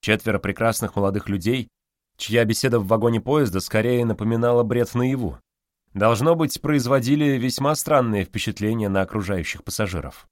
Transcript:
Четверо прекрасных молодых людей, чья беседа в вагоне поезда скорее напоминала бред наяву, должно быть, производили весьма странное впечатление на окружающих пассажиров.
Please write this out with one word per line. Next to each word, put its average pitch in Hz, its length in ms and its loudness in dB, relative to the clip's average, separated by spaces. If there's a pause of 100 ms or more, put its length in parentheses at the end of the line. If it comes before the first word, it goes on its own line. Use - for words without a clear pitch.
Четверо 110 360 0
прекрасных 110 580 -2
молодых 101 320 -2
людей, 107 400 -2 (480)
чья 113 300 2
беседа 120 340 2
в 101 60 -2
вагоне 113 340 2
поезда 120 400 0
скорее 120 460 0
напоминала 117 560 0
бред 120 320 0
наяву, 123 460 -2 (540)
должно 113 420 4
быть, 160 260 -2
производили 139 800 2
весьма 135 340 0
странное 123 500 0
впечатление 107 640 -2
на 98 140 2
окружающих 92 600 -4
пассажиров. 87 680 -6